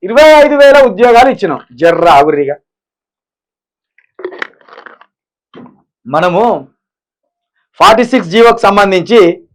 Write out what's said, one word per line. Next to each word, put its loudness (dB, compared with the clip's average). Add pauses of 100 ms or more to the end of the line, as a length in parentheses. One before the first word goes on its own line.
ఇరవై 0
ఐదు 2
వేల 4
ఉద్యోగాలు 0
ఇచ్చినాం. -6 (140)
జర్ర -2
ఆగుర్రిగా. -2 (3500)
మనము -4 (1120)
ఫార్టీ 0
సిక్స్ -6
జీవోకి 0
సంబంధించి -2